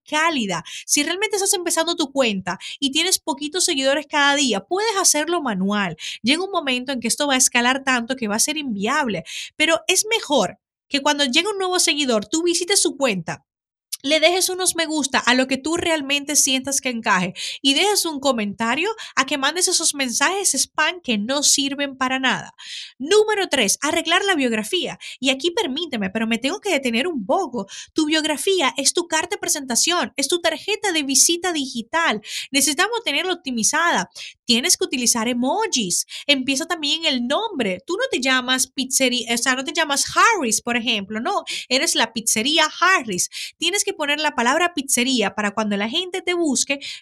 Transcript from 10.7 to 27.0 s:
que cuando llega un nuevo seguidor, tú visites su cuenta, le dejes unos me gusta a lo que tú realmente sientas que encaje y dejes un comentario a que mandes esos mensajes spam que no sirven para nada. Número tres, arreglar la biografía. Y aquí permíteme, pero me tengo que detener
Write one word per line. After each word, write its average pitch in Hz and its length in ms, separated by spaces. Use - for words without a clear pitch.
que 285 120
cuando 285 220
llega 311 260
un 403 80
nuevo 370 220
seguidor, 262 460
tú 320 180
visites 349 380
su 311 160
cuenta, 190 480
le 302 160
dejes 349 300
unos 370 260
me 330 120
gusta 302 320
a 240 160
lo 262 100
que 262 120
tú 311 200
realmente 294 580
sientas 269 460
que 262 80
encaje 214 460
y 277 140
dejes 381 300
un 302 140
comentario 240 720
a 269 120
que 294 100
mandes 302 300
esos 330 260
mensajes 285 640
spam 320 480
que 220 160
no 269 240
sirven 277 520
para 262 220
nada. 240 380
Número 403 500
tres, 247 320
arreglar 330 460
la 392 80
biografía. 233 640
Y 262 100
aquí 269 220
permíteme, 277 580
pero 220 160
me 226 140
tengo 302 220
que 403 100
detener 262 360